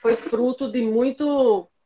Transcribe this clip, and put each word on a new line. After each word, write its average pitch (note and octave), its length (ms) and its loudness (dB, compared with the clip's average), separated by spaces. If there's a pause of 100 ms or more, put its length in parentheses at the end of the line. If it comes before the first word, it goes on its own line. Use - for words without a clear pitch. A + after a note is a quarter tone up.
foi A3+ 140 2
fruto B3 560 -4
de A#3+ 100 -2
muito B3 840 0 (180)